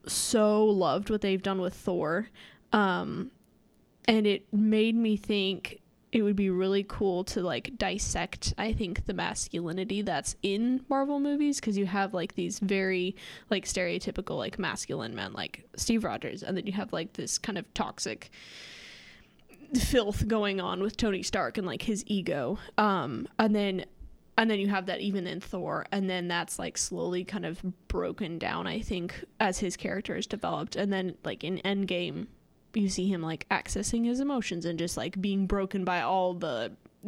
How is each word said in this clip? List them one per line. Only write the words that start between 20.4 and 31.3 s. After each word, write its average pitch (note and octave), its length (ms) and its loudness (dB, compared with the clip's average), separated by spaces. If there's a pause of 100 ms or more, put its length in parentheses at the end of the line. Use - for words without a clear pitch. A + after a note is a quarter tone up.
on F3+ 220 -2
with G#3+ 160 -2
Tony G3 240 2
Stark F#3 380 -2
and, F#3+ 80 -2
like, - 160 -4
his G#3+ 240 -2
ego. E3 500 0 (220)
Um, F3 480 2 (100)
and G#3+ 180 4
then, G3 300 0 (500)
and A3+ 140 4
then G#3 100 2
you G3+ 100 2
have F#3+ 180 0
that F3+ 140 -2
even F#3+ 260 0
in F3 120 -6
Thor, D#3+ 520 -4
and G3 180 0
then F3+ 180 -2
that's, E3+ 300 -2
like, E3+ 220 -6
slowly F3+ 440 -2
kind F#3+ 220 -6
of E3 160 -6 (260)
broken E3+ 520 -2
down, - 260 -2
I A3 160 -4
think, F#3 420 -4 (160)
as F#3+ 200 2
his F#3 180 -2
character F3+ 380 -4
is - 100 -4
developed. D#3+ 500 -4
And G3 160 0
then, F#3 320 -2
like, A#2 200 -6